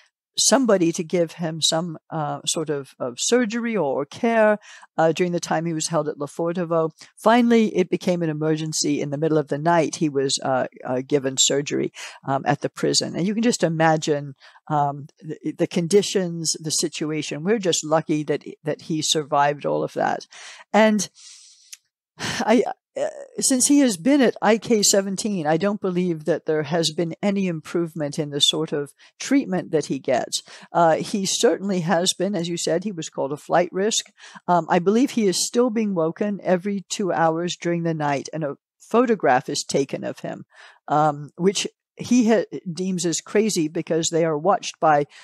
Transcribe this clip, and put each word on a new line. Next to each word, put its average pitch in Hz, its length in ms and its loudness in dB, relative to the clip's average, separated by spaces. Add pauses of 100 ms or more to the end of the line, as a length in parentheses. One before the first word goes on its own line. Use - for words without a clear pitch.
(360)
somebody 208 560 4
to 175 120 -4
give 165 300 0
him 165 280 -6
some, 160 340 0 (140)
uh, 147 340 -6
sort 151 280 -4
of, 143 260 -8
of 123 220 -8
surgery 233 580 0
or, 143 240 0
or - 20 -2
care, 214 540 2 (400)
uh, 165 140 4
during 180 200 0
the 175 80 -2
time 165 240 -2
he 170 100 -2
was 156 160 -4
held 151 200 -2
at - 80 -6
Lefortovo. 165 720 -2 (260)
Finally, 233 640 4
it 180 100 2
became 175 360 -2
an 160 80 -2
emergency. 156 680 -2
In 143 120 -4
the 139 60 -6
middle 156 200 2
of 143 120 -2
the 143 100 -2
night, 160 380 2
he 156 120 0
was, 135 340 0
uh, 131 220 0 (180)
uh, 127 220 -4
given 135 320 0
surgery, 139 560 0 (340)
um, 135 200 0
at - 140 0
the - 80 -4
prison. 139 460 -2
And 170 120 -2
you 208 80 -2
can 226 80 -2
just 226 200 2
imagine, 156 680 0 (360)
um, 143 360 -2 (160)
the, 156 340 -8
the 160 120 0
conditions, 175 920 0
the 160 120 -6
situation. 151 720 -4
We're 214 160 2
just 170 260 0
lucky 156 380 0
that, 147 200 -2 (200)
that 151 200 -4
he 156 200 -4
survived 147 640 0
all 151 160 0
of - 100 -6
that. - 320 -2 (480)
And 214 340 4 (1080)
<sighs> - 0 -
I, - 460 2 (320)
uh, - 120 -4 (320)
since 254 300 2
he 285 100 8
has 240 180 4
been 269 240 4
at 226 180 2
I 214 200 4
K 220 240 2
seventeen, 196 640 0
I 160 100 2
don't 202 240 -2
believe 180 440 -2
that 165 200 0
there 156 160 0
has 156 300 0
been 165 320 -4
any 196 240 0
improvement 160 720 -4
in 147 100 -2
the 143 100 -4
sort 160 320 0
of 143 220 -6 (260)
treatment 185 520 0
that 151 160 0
he 143 100 -4
gets. - 460 -2 (280)
Uh, 165 260 4
he 190 280 -4
certainly 196 540 0
has 175 340 0
been, 196 220 -2
as 170 120 -2
you 175 80 -4
said, 165 280 -2
he 214 80 -6
was 165 180 -10
called 139 220 -6
a 147 60 -8
flight 165 340 0
risk. - 400 -4 (360)
Um, 170 220 2
I 180 80 4
believe 214 340 2
he 220 140 0
is - 180 0
still 247 280 0
being 208 240 -2
woken 175 480 -2
every 185 440 -2
two 185 240 -2
hours 165 440 0
during 170 260 -2
the 165 140 -2
night, 143 360 -4
and 156 120 -6
a 139 140 -6 (220)
photograph 190 680 2
is 143 140 -4
taken 143 400 -2
of 123 160 -8
him, - 260 -10 (420)
um, 147 480 0
which 190 320 0 (280)
he 240 320 2
ha-, 208 180 4 (260)
deems 180 340 -4
as 160 160 -2
crazy 202 460 0
because 165 420 -2
they 165 160 2
are 160 100 0
watched 175 440 -2
by 147 260 4 (180)